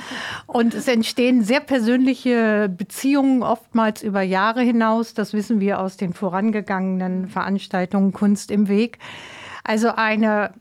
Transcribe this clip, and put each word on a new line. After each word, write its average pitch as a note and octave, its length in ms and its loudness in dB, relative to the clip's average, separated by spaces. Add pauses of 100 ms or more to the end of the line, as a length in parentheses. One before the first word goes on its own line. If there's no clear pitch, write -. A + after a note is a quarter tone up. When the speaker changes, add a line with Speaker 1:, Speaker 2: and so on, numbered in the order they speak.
(220)
Speaker 1:
<laughs> - 260 -12
Speaker 2:
Und A#3 260 2
es G#3+ 140 -6
entstehen A#3+ 560 2
sehr B3 160 2
persönliche A#3+ 1160 2
Beziehungen, C4+ 680 0
oftmals A3+ 600 -2
über G3+ 180 -2
Jahre G3 400 0
hinaus. A3+ 520 2
Das G#3 200 -4
wissen G#3+ 260 0
wir G3 200 0
aus F#3+ 180 -6
den F3 160 -4
vorangegangenen F#3 1120 -2
Veranstaltungen F#3+ 880 0
Kunst G3+ 380 0
im G#3 160 2
Weg. G#3 320 0 (680)
Also A3 280 2
eine, G#3+ 640 0